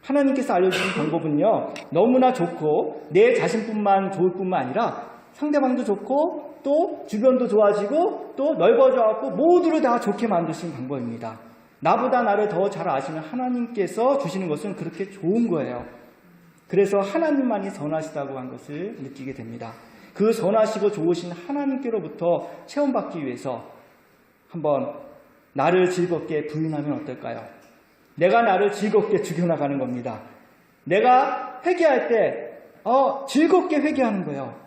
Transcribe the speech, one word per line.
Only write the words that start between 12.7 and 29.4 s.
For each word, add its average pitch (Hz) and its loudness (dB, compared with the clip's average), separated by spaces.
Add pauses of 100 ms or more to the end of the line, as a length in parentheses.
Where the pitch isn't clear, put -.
잘 170 -6
아시는 156 -4
하나님께서 240 -2
주시는 185 -4
것은 147 -6
그렇게 165 -8
좋은 220 0
거예요. 123 -4 (840)
그래서 196 2
하나님만이 240 0
선하시다고 151 -6
한 127 -10
것을 147 -12
느끼게 135 -12
됩니다. 113 -12 (420)
그 214 2
선하시고 208 2
좋으신 165 -2
하나님께로부터 220 -4 (180)
체험받기 240 -2
위해서 123 -8 (880)
한번 147 -2 (600)
나를 175 4
즐겁게 160 -2
부인하면 147 -4
어떨까요? 123 -10 (760)
내가 190 4
나를 202 2
즐겁게 208 2
죽여나가는 151 -2